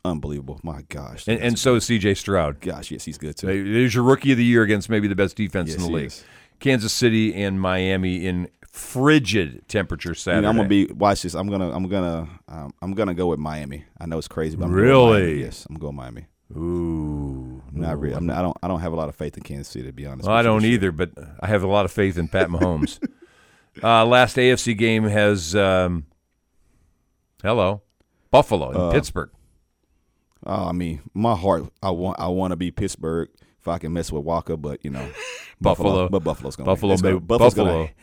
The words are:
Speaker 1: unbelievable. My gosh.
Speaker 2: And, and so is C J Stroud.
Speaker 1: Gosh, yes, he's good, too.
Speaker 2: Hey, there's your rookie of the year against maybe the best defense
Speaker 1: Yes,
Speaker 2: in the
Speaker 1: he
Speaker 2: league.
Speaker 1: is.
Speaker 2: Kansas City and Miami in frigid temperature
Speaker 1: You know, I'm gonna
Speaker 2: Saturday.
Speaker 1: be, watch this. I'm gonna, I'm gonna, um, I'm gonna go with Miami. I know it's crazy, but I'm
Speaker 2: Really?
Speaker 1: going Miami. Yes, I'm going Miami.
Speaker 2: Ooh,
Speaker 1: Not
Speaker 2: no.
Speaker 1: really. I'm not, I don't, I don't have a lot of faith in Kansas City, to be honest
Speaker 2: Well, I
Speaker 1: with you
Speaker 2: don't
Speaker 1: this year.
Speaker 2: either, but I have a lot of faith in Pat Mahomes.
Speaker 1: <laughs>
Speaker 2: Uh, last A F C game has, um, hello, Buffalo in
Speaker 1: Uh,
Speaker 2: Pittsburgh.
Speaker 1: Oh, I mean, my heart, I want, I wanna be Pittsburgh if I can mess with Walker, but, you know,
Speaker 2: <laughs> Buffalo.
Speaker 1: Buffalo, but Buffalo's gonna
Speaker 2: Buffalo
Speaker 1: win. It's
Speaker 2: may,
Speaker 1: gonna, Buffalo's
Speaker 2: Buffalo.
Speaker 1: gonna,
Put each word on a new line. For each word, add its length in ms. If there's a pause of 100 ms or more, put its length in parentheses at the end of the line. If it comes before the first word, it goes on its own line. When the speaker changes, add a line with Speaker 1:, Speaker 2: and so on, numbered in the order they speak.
Speaker 1:
unbelievable. 580
My 280
gosh. 360
Speaker 2:
And, 140
and 180
so 180
is 100
C 120
J 160
Stroud. 460
Speaker 1:
Gosh, 320
yes, 120
he's 140
good, 180
too. 120
Speaker 2:
Hey, 140
there's 320
your 100
rookie 280
of 60
the 60
year 180
against 280
maybe 180
the 80
best 200
defense 340
Speaker 1:
Yes, 80
Speaker 2:
in 40
the 60
Speaker 1:
he 60
Speaker 2:
league. 120
Speaker 1:
is. 180 (360)
Speaker 2:
Kansas 320
City 420
and 260
Miami 680
in 220 (220)
frigid 1000
temperature 420 (160)
Speaker 1:
You 60 (100)
know, 60
I'm 80
gonna 80
Speaker 2:
Saturday. 220
Speaker 1:
be, 60
watch 300
this. 120
I'm 140
gonna, 240
I'm 160
gonna, 400 (180)
um, 260 (100)
I'm 100
gonna 220
go 140
with 120
Miami. 460 (120)
I 80
know 120
it's 100
crazy, 280
but 100
I'm 60
Speaker 2:
Really? 200
Speaker 1:
going 320
Miami. 160
Yes, 280
I'm 100
going 180
Miami. 300 (300)
Speaker 2:
Ooh, 1040 (120)
Speaker 1:
Not 160
Speaker 2:
no. 60
Speaker 1:
really. 200
I'm 120
not, 120
I 40
don't, 200
I 60
don't 120
have 120
a 40
lot 120
of 80
faith 200
in 60
Kansas 260
City, 180
to 60
be 140
honest 220
Speaker 2:
Well, 80
I 40
Speaker 1:
with 60
you 60
Speaker 2:
don't 100
Speaker 1:
this 60
year. 60
Speaker 2:
either, 180
but 180 (300)
I 80
have 160
a 20
lot 180
of 60
faith 260
in 120
Pat 220
Mahomes. 540
Speaker 1:
<laughs> 40 (720)
Speaker 2:
Uh, 240
last 340
A 120
F 80
C 160
game 300
has, 500
um, 500 (1400)
hello, 400 (500)
Buffalo 380
in 60
Speaker 1:
Uh, 140
Speaker 2:
Pittsburgh. 400 (1120)
Speaker 1:
Oh, 240
I 40
mean, 280 (140)
my 220
heart, 280 (160)
I 100
want, 280
I 80
wanna 300
be 160
Pittsburgh 560 (320)
if 80
I 100
can 140
mess 180
with 140
Walker, 320
but, 280
you 60
know, 180 (260)
Speaker 2:
<laughs> 260
Buffalo. 300
Speaker 1:
Buffalo, 180
but 160
Buffalo's 320
gonna 100
Speaker 2:
Buffalo 240
Speaker 1:
win. 40
It's 100
Speaker 2:
may, 60
Speaker 1:
gonna, 100
Buffalo's 340
Speaker 2:
Buffalo. 180 (100)
Speaker 1:
gonna, 80 (120)